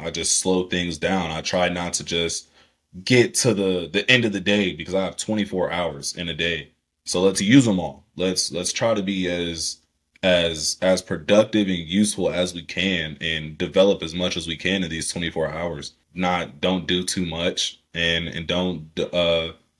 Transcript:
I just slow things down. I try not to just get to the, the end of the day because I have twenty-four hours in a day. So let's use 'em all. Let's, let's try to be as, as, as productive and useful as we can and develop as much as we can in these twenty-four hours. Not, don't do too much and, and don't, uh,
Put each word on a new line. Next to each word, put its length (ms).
I 60
just 300
slow 280
things 300
down. 320
I 100
try 300
not 240
to 100
just 440
get 300
to 200
the, 380
the 180
end 140
of 80
the 80
day 340
because 220
I 80
have 120
twenty-four 540
hours 460
in 120
a 60
day. 380
So 160
let's 200
use 280
'em 100
all. 260
Let's, 340
let's 220
try 220
to 80
be 260
as, 500
as, 580
as 180
productive 680
and 100
useful 520
as 220
we 100
can 580
and 360
develop 460
as 100
much 240
as 120
we 80
can 260
in 80
these 220
twenty-four 360
hours. 440
Not, 460
don't 280
do 160
too 220
much 520
and, 320
and 220
don't, 400
uh, 540